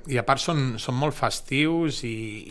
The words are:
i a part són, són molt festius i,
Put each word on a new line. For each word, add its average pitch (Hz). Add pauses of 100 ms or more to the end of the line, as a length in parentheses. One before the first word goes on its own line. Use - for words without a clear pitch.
i 131
a 117
part 139
són, 131
són 127
molt 143
festius 151
i, 110